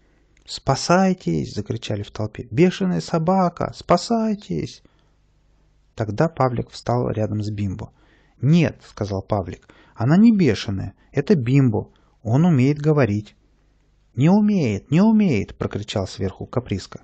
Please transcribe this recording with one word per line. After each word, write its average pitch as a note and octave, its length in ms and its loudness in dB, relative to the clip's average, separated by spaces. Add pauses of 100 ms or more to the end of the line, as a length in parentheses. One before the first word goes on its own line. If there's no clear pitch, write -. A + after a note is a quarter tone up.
(460)
«Спасайтесь!» E3+ 1080 0
закричали G#2 500 -6
в - 80 -14
толпе. - 380 -8
«Бешеная F3+ 520 0
собака! F3 720 -2
Спасайтесь!» G#3 1080 -4 (1120)
Тогда A2+ 360 -2
Павлик B2 400 -2
встал B2 400 -4
рядом G#2+ 320 -4
с G#2 80 -6
Бимбо. G#2 420 -6 (480)
«Нет», D3 480 2
сказал G2 340 -6
Павлик, - 460 -4 (280)
«она B2+ 200 2
не A3 160 8
бешеная, G2+ 600 0 (180)
это E3+ 240 2
Бимбо, B2 540 2 (340)
он C3 220 2
умеет D3 340 2
говорить». C#3+ 560 0 (800)
«Не C#3 140 4
умеет, F#3+ 600 2
не D#3+ 100 4
умеет!» G3+ 560 2
прокричал G2+ 500 -6
сверху - 380 -8
Каприска. - 580 -8